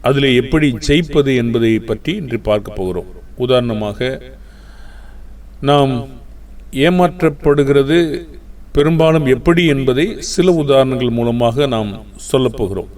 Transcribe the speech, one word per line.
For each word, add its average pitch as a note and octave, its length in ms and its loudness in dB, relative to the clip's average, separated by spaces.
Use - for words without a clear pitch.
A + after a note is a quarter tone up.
அதிலே C3+ 340 2
எப்படி C3 420 2
ஜெயிப்பது C#3+ 480 2
என்பதை A#2 440 2
பற்றி A2+ 360 -6
இன்று B2 240 -6
பார்க்க G#2+ 320 -2
போகிறோம். F#2 340 -6
உதாரணமாக, B2 840 -2
நாம் C#3 460 2
ஏமாற்றப்படுகிறது D#3 1600 2
பெரும்பாலும் D#3+ 540 2
எப்படி E3 400 2
என்பதை C#3 560 0
சில F3+ 300 2
உதாரணங்கள் C3+ 580 2
மூலமாக A#2 580 0
நாம் A2 380 -4
சொல்லப் B2+ 420 -2
போகிறோம். F#2+ 400 -6